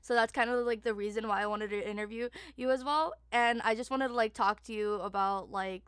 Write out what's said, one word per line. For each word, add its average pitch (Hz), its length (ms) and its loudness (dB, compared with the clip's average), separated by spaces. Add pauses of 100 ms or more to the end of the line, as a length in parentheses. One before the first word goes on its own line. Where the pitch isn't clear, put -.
so - 120 -2
that's 226 200 4
kind 240 160 2
of, 247 160 0
like, 226 180 0
the 233 100 0
reason 208 340 -4
why 202 140 0
I 208 60 0
wanted 208 220 -4
to 202 200 -4
interview 214 400 -6 (280)
you 254 140 0
as 262 120 2
well, 302 300 0 (180)
and 233 320 4
I 226 100 4
just 233 160 -4
wanted 262 200 0
to, 240 40 -4
like, 226 200 2
talk 208 300 2
to 233 100 -10
you 208 220 0
about, 196 540 0
like, 190 380 -4